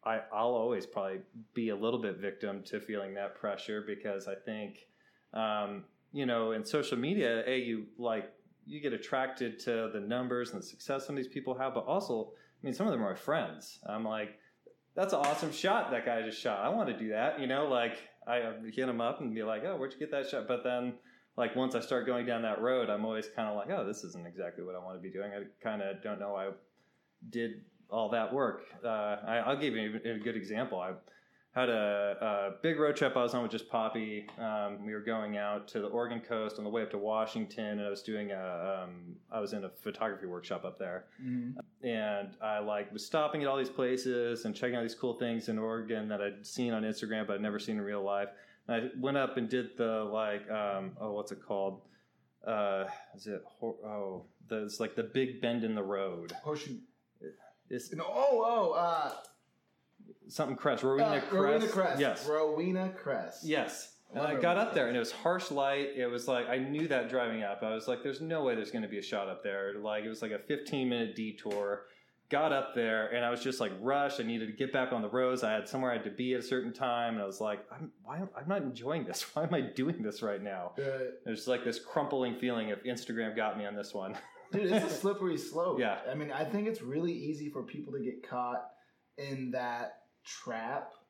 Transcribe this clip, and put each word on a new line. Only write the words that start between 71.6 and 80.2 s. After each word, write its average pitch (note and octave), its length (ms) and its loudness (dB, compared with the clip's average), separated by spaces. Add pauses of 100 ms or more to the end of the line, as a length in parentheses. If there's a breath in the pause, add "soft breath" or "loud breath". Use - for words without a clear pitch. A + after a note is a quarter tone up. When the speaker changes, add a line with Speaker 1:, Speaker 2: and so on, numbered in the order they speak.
Speaker 1:
Got D3 240 4
up C3+ 220 2
there A2 340 4
and A#2+ 160 2
I A#2+ 60 4
was A#2+ 120 0
just, B2+ 160 0
like, G#2 220 2
rushed. C#3 400 2
I - 20 2
needed A2+ 240 0
to G#2+ 60 -6
get C3 200 -2
back B2+ 200 4
on A#2+ 100 2
the G#2 60 0
roads. B2+ 340 4
I A2 100 4
had G#2+ 160 2
somewhere C3 220 2
I A#2+ 40 4
had A2 100 -2
to G#2+ 60 -2
be B2+ 240 0
at A#2+ 60 2
a A#2 40 -6
certain A#2+ 280 0
time. A#2+ 420 2
And G#2+ 80 0
I G2+ 40 0
was G2 140 -4
like, G#2 320 0
"I'm, C#3 180 -10 (140)
why, D3 140 -6 (180)
I'm C#3+ 120 -8
not F#3+ 140 2
enjoying B2+ 420 -2
this. - 180 -4
<laughs> - 120 -8
Why D3+ 80 2
am E3 120 2
I D3 60 4
doing C3 420 0
this G#2+ 200 -4